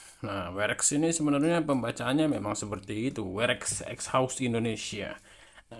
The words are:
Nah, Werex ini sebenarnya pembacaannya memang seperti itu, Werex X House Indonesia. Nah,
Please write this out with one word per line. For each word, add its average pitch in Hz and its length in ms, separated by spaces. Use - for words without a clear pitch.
Nah, 92 320
Werex 110 400
ini 165 160
sebenarnya 151 560
pembacaannya 131 720
memang 104 160
seperti 107 560
itu, 107 160
Werex 117 560
X - 240
House 131 320
Indonesia. 113 720
Nah, 113 40